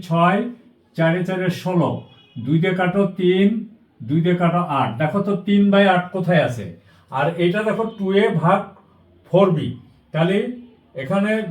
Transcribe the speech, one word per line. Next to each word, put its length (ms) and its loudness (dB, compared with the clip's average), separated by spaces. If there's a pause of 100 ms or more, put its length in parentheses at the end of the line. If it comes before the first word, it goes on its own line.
ছয়, 320 2 (560)
চারে 320 0
চারে 200 -2 (140)
ষোলো, 280 0 (540)
দুই 180 0
দিয়ে 160 0
কাটো 240 0 (160)
তিন, 300 4 (600)
দুই 160 0
দিয়ে 180 2
কাটো 200 2 (180)
আট। 100 -2 (100)
দেখো 260 -2
তো, 60 -2 (140)
তিন 160 4 (100)
by 120 4 (100)
আট 100 0 (100)
কোথায় 340 2
আছে? 180 -8 (440)
আর 160 -2 (180)
এটা 240 0
দেখো, 160 -2 (140)
টু 80 -4 (160)
এ 20 4 (180)
ভাগ 180 4 (680)
ফোর 180 4 (100)
বি, 120 -4 (440)
তাহলে 240 0 (680)
এখানে 280 0 (200)